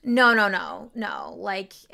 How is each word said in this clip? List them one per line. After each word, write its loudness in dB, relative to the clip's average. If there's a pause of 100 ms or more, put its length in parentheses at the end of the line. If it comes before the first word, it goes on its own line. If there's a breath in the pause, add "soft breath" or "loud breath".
No, 6
no, 4
no, -6
no. -8
Like, -8 (220)